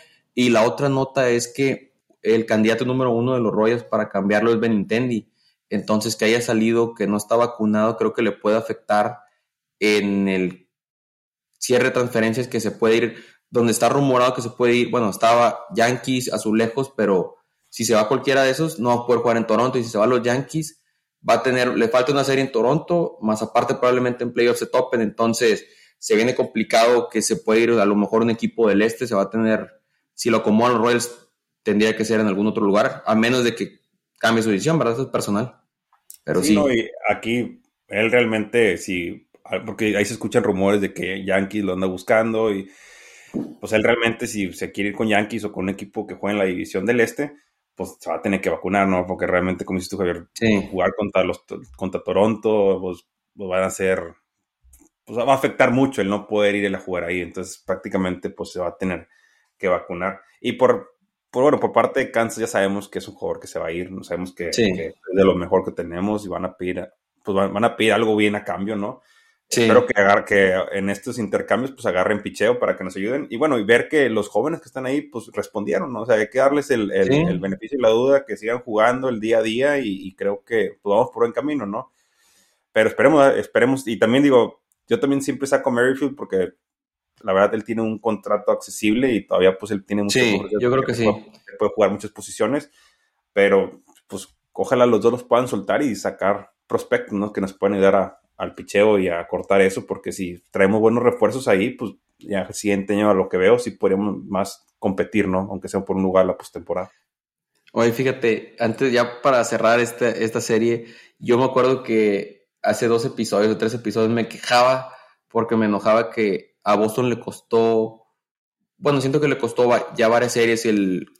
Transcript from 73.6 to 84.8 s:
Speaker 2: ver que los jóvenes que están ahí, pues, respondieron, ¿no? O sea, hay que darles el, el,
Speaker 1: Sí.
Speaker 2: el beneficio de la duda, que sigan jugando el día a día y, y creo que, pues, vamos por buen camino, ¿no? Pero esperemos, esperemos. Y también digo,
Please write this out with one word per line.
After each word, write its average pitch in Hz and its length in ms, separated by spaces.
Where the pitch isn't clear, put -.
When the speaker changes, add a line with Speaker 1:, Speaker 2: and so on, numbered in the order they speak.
Speaker 2:
ver 117 240
que 143 220
los 107 180
jóvenes 143 320
que - 60
están 131 220
ahí, 143 160
pues, 123 300
respondieron, 123 600
¿no? 120 80
O 113 60
sea, 120 80
hay 107 160
que 127 80
darles 139 320
el, 110 200
el, 95 180
Speaker 1:
Sí. 139 100
Speaker 2:
el 165 200
beneficio 98 380
de 123 60
la 110 60
duda, 135 360
que 104 120
sigan 117 240
jugando 123 460
el 120 120
día 113 180
a 110 60
día 127 340
y, 98 300
y - 80
creo 101 280
que, 104 380
pues, 101 100
vamos 117 220
por 113 120
buen 117 60
camino, 127 360
¿no? 113 240
Pero 110 180
esperemos, 139 460
esperemos. 120 520
Y 113 120
también 117 240
digo, 127 400